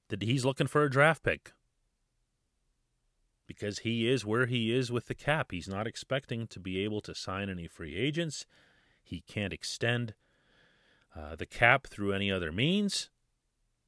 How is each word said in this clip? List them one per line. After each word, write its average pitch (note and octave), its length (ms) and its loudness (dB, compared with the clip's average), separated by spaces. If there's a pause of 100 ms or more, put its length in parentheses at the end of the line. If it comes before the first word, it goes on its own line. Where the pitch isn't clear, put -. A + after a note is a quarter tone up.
that G2 140 -4
he's A#2+ 220 2
looking C3+ 220 2
for D3 180 4
a C#3+ 60 2
draft D3 320 6
pick. - 300 0 (1900)
Because G#2 340 -6
he A#2 280 2
is B2 160 2
where A#2 220 2
he A#2 260 0
is B2 200 0
with A#2+ 160 -4
the - 60 -6
cap. D3+ 360 -2
He's F2 160 -6
not G2 220 -4
expecting A#2+ 580 -4
to - 140 -14
be F#2+ 240 -2
able G#2+ 160 -2
to E2+ 160 -14
sign G2 340 -4
any F2 160 -6
free D#2 300 -10
agents. D3 500 -2 (560)
He F2 200 -10
can't G2 300 -4
extend, A#2 600 -2 (1000)
uh, D2+ 180 -10
the E2+ 120 -8
cap A#2+ 420 4
through G2 240 -2
any G2 180 0
other F2 220 0
means. F#3 580 0 (760)